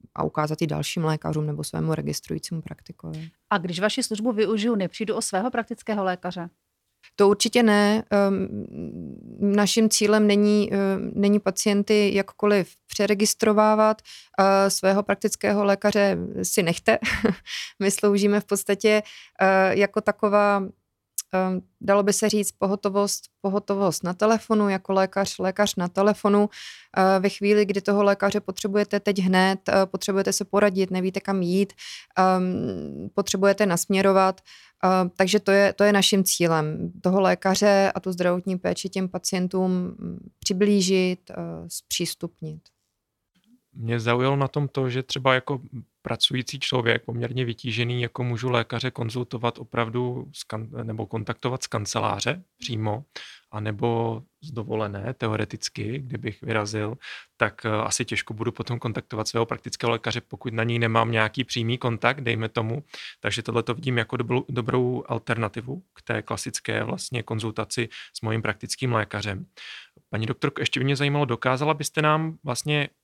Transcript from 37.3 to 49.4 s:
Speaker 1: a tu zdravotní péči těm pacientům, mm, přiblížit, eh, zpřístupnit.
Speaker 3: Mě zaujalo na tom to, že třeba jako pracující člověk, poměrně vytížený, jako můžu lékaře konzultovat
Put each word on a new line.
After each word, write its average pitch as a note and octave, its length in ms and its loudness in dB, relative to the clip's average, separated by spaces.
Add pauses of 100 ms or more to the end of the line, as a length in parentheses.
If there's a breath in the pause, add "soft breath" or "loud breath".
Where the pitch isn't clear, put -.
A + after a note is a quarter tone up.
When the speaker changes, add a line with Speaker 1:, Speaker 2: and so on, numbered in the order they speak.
Speaker 1:
a F3 60 -6
tu F#3 120 -4
zdravotní F3+ 460 0
péči F3+ 300 -4
těm F#3 200 -4
pacientům, F#3 600 -2
mm, F3+ 680 -6
přiblížit, F#3 920 2
eh, - 40 -16 (340)
zpřístupnit. - 920 -8 (1120)
Speaker 3:
Mě A#2 240 -4
zaujalo B2 360 2
na C#3 120 0
tom D3 200 -2
to, C3 220 -2
že B2+ 120 -2
třeba C3 320 0
jako B2+ 260 -2 (420)
pracující C3+ 580 -4
člověk, A#2 440 0
poměrně A#2+ 400 -4
vytížený, A#2+ 580 -4
jako A#2+ 220 -6
můžu B2 260 -2
lékaře A#2+ 400 0
konzultovat A#2+ 680 -4